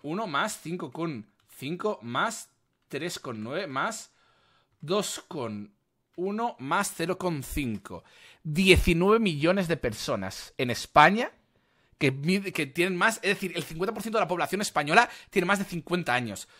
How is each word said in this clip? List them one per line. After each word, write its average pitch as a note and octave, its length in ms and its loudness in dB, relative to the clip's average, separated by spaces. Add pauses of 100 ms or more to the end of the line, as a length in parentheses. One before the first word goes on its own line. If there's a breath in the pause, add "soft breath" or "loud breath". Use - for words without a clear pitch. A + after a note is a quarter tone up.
uno F#3 220 -4
más F3 360 -2
cinco E3+ 280 -8
con D3+ 400 -8 (280)
cinco F3 420 -4
más C#3+ 480 -4 (400)
tres D#3 300 -6
con A2+ 260 -8
nueve D#3 220 -6
más D3+ 460 -6 (680)
dos F#3 480 -4
con G#2+ 460 -8 (400)
uno G#3 460 -4
más E3+ 360 -2
cero F3 220 -2
con E3+ 240 -2
cinco. A2 600 -6 (400 soft breath)
Diecinueve F3+ 760 6
millones F3+ 500 2
de E3 80 0
personas G#2 800 -4
en B2+ 140 0
España F#3+ 600 6 (680)
que C#3 120 2
mide-, F3 440 0
que D#3+ 100 -2
tienen E3+ 320 0
más, G#3+ 200 2
es F#3+ 180 -2
decir, F#3+ 200 -6
el E3+ 100 -4
cincuenta F3 280 -4
por G#3+ 100 -8
ciento A3 140 -4
de G#3 80 4
la D#3 40 0
población F3+ 340 -2
española F3+ 480 2 (180 loud breath)
tiene F#3 160 2
más G3 140 2
de G3 80 -4
cincuenta F3 480 -2
años. A#2+ 340 -4 (100 soft breath)